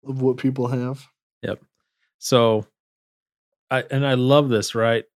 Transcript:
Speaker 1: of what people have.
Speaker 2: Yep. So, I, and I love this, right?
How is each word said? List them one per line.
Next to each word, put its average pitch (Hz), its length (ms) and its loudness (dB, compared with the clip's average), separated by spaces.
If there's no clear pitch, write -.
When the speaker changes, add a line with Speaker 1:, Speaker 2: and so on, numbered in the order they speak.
Speaker 1:
of 131 160 -6
what 127 160 0
people 131 300 -2
have. 127 400 -6
Speaker 2:
Yep. - 180 -8
So, 113 480 2
I, 131 220 -2
and 139 140 0
I 135 100 0
love 135 340 4
this, 107 240 0
right? 113 320 0